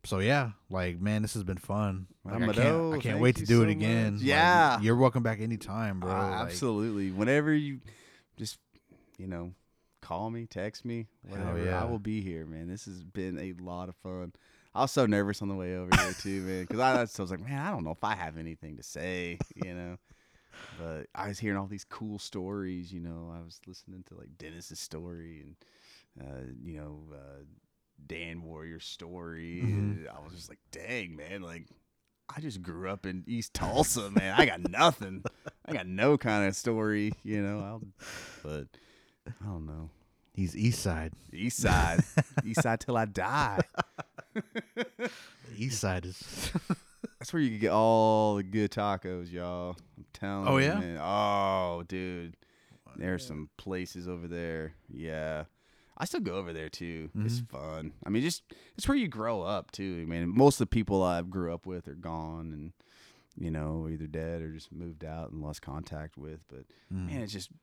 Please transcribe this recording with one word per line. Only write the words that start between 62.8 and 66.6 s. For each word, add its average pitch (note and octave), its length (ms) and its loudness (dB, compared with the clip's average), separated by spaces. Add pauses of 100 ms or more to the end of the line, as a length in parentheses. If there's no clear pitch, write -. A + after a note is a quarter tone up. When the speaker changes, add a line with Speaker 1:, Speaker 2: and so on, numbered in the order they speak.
Speaker 2:
you E2 140 -4
know, D#2 400 -2
either D#2 160 -6
dead E2 340 -4
or D#2+ 120 -8
just - 180 -14
moved E2 320 -10
out D#2 280 -8
and D#2 100 -8
lost D2+ 200 -6
contact D#2 560 -8
with. D#2 300 -12
But, C2 160 -16 (300)